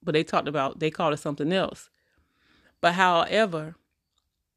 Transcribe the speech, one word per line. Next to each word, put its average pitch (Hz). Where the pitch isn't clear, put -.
But 170
they 160
talked 165
about, 143
they 156
called 156
it 151
something 147
else. -
But 170
however, 175